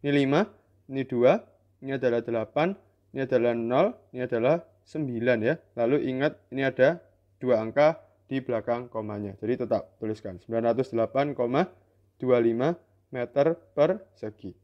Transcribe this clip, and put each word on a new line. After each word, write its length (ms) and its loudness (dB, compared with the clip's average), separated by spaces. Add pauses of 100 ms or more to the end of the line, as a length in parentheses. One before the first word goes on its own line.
Ini 80 0
lima, 320 2 (400)
ini 160 -6
dua, 400 2 (400)
ini 160 -6
adalah 240 0
delapan, 480 -2 (400)
ini 160 -8
adalah 320 2
nol, 280 2 (280)
ini 100 -6
adalah 380 0 (240)
sembilan 560 -2
ya. 120 0 (200)
Lalu 320 0
ingat, 260 -2 (220)
ini 80 -4
ada 400 2 (400)
dua 160 2
angka 400 2 (320)
di 80 -2
belakang 480 -4
komanya. 560 -8
Jadi 240 -2
tetap 320 -4
tuliskan 400 -8
sembilan 320 -2
ratus 240 -2
delapan 400 0
koma 320 0 (480)
dua 240 2
lima 320 2 (400)
meter 480 0 (160)
persegi. 880 -2